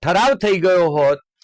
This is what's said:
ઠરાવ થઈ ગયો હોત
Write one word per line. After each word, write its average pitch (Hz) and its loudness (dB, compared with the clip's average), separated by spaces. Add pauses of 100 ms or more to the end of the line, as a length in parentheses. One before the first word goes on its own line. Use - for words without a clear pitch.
ઠરાવ 208 0
થઈ 202 -2
ગયો 175 2
હોત 143 0 (260)